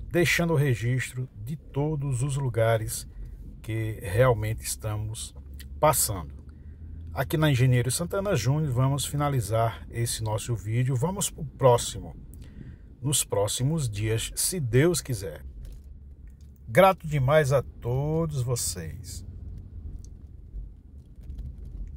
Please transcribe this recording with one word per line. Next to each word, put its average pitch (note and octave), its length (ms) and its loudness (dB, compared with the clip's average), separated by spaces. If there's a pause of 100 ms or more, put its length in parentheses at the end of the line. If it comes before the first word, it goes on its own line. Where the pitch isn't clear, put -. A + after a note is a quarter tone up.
(100)
deixando E3+ 440 2
o - 20 4
registro B2+ 800 0
de A2 200 -8
todos C#3 680 -2
os C#3 140 0
lugares A2+ 680 2 (560)
que A2 400 -4
realmente A2 600 2
estamos G#2+ 720 -6 (440)
passando. F#2 560 2 (800)
Aqui C3+ 240 -2
na D#3 140 6
Engenheiro B2 400 6
Santana G3 440 0
Júnior, C#3+ 380 2
vamos C3+ 320 2
finalizar A2+ 840 0
esse A#2 320 -2
nosso G#2+ 320 -2
vídeo. A#2 420 0
Vamos F3+ 340 0
pro - 140 -10
próximo, A#2+ 720 4 (840)
nos C#3 240 2
próximos B2+ 640 2
dias, A2 460 0
se - 260 -2
Deus C3+ 400 4
quiser. F#2+ 440 -6 (1200)
Grato F#3 380 6
demais D3 460 4
a C3+ 100 6
todos D3 800 -2
vocês. - 840 -4 (2750)